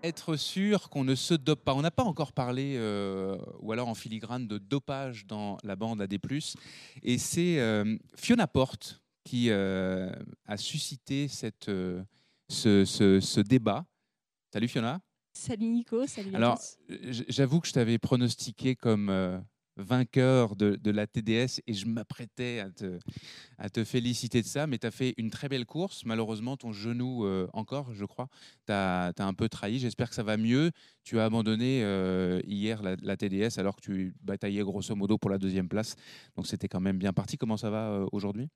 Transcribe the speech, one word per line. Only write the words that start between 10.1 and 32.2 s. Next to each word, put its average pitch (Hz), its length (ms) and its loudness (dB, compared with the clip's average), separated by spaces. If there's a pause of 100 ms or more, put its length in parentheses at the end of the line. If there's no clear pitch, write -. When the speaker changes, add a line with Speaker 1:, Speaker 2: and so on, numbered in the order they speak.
Speaker 1:
a 104 140 -6
suscité 139 680 -4
cette, - 440 -8
euh, 92 320 -2 (480)
ce, 101 340 8
ce, 98 360 8
ce - 200 2
débat. 110 460 4 (680)
Salut 110 160 0
Fiona. 123 320 -2 (320)
Speaker 2:
Salut 226 360 -4
Nico, 233 380 0
salut 196 280 -8
à - 20 0
Speaker 1:
Alors, 117 220 4
Speaker 2:
tous. - 180 -14 (340)
Speaker 1:
j-, 117 180 -6
j'avoue 139 320 4
que - 60 -6
je - 60 -6
t'avais 117 240 4
pronostiqué 123 800 0
comme, 104 320 2
euh, 92 300 0 (380)
vainqueur 123 800 4
de, 104 220 4
de 107 160 0
la 104 160 0
T - 120 -4
D 110 120 0
S 120 340 0
et 113 80 -2
je 101 120 -6
m'apprêtais 117 760 -6
à 95 100 -8
te, 90 300 -8 (580)
à 104 100 -6
te 113 140 -2
féliciter 120 580 0
de 104 60 -2
ça, 147 220 -4
mais 120 100 -4
t'as 113 140 -4
fait 127 240 -2
une 113 140 -4
très 143 180 -8
belle 127 180 -4
course. - 380 -6
Malheureusement, 113 520 -4
ton 120 140 -10
genou, 120 540 -4
euh, 95 280 0
encore, 123 400 -6
je 101 120 -8
crois, 123 240 -8 (380)
t'as, 90 480 2
t'as 101 120 -2
un 98 80 -2
peu 110 140 0
trahi. 110 320 -4
J'espère 123 300 -2
que - 40 -14
ça 123 80 -4
va 107 140 0
mieux. 123 340 4 (320)
Tu - 160 -2
as 110 60 4
abandonné, 113 580 2
euh, 92 640 2